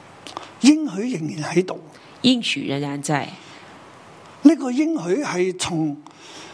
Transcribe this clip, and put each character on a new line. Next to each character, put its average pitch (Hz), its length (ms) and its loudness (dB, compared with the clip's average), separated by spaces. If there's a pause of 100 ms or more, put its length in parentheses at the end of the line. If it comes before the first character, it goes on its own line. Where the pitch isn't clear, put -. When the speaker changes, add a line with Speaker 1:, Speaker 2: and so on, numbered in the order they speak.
(600)
Speaker 1:
應 302 280 6
許 185 120 -4 (160)
仍 160 200 -6
然 147 160 -6
喺 180 120 4
度。 - 140 -8 (420)
Speaker 2:
應 240 200 4
許 - 260 -4
仍 139 120 -2
然 143 220 -4
在。 139 280 -2 (1120)
Speaker 1:
呢 302 120 10
個 247 160 -4
應 302 240 0
許 196 280 -2
係 180 360 -2
從 156 380 -2 (560)